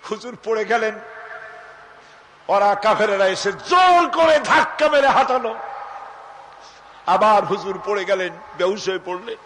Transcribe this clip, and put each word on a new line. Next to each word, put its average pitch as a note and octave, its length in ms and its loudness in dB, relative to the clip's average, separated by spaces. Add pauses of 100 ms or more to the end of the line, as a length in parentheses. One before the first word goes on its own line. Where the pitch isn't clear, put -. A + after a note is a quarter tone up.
(100)
হুজুর G#3+ 340 -10
পড়ে A3 200 -2
গেলেন, A3 360 -2 (1500)
ওরা G3+ 260 2
কাফেরেরা G3+ 520 0
এসে F#3+ 260 -2
জোর F4 580 4
করে D#4+ 280 4
ধাক্কা - 500 2
মেরে C#4 200 4
হাঁটানো। B3+ 460 0 (1500)
আবার G#3 380 4
হুজুর F#3 400 -6
পড়ে G3+ 200 -2
গেলেন, F#3 280 -2 (260)
বেহুশ F#3 300 -2
হয়ে F#3 160 -4
পড়লেন। G3+ 420 -10